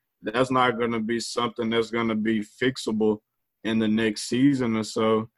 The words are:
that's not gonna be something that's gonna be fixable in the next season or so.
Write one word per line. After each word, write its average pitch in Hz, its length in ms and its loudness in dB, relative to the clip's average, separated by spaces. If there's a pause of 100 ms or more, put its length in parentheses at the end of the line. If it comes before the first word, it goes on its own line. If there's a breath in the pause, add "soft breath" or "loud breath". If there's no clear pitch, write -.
(220)
that's 123 300 0
not 127 260 2
gonna 117 220 -2
be 113 200 -2
something 117 500 -4
that's 113 220 0
gonna 113 240 0
be 107 280 0 (180)
fixable 110 580 0 (440)
in 110 160 0
the 110 80 2
next 107 360 0
season 127 520 2
or 110 80 -2
so. 110 540 0